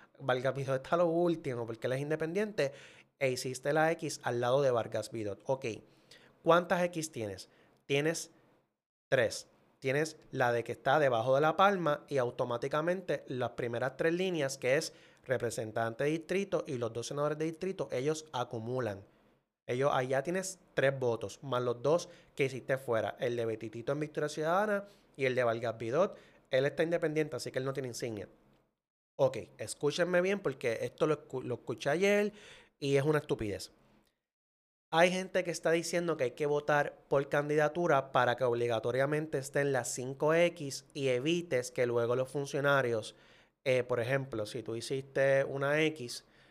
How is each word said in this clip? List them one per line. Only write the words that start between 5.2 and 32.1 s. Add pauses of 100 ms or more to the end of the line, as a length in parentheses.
Ok, (760)
¿cuántas
X
tienes? (360)
Tienes (800)
tres. (320)
Tienes (140)
la
de
que
está
debajo
de
la
palma
y
automáticamente
las
primeras
tres
líneas,
que
es (300)
representante
de
distrito
y
los
dos
senadores
de
distrito,
ellos
acumulan. (640)
Ellos,
allá
tienes (140)
tres
votos,
más
los
dos (260)
que
hiciste
fuera.
El
de
Betitito
en
Victoria
Ciudadana (300)
y
el
de
Vargas
Vidot. (320)
Él
está
independiente,
así
que
él
no
tiene
insignia. (920)
Ok, (200)
escúchenme
bien
porque
esto
lo
escu-,
lo
escuché
ayer (460)